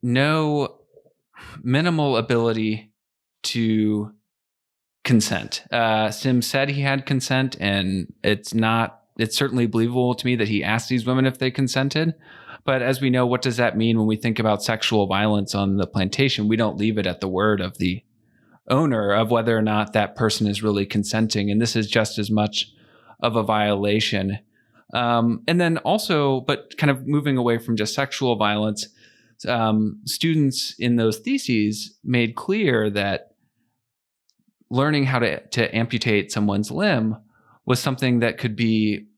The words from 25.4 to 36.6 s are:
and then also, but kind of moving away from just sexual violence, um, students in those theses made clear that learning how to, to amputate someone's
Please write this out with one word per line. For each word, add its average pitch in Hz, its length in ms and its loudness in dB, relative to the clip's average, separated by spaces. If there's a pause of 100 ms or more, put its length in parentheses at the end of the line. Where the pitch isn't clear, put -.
and 170 140 2
then 165 180 0
also, 147 640 0
but - 360 -6
kind 147 120 2
of 135 180 -2
moving 147 300 0
away 117 220 2
from 113 160 -2
just 104 180 -2
sexual 131 440 0
violence, 104 500 0 (600)
um, 107 580 0
students 156 760 0
in 120 160 2
those 113 240 2
theses 110 840 -2
made 120 320 0
clear 139 540 0
that 101 460 -4 (1400)
learning 143 340 2
how 131 140 0
to, 107 300 -2
to - 240 -2
amputate 113 580 0
someone's 104 400 0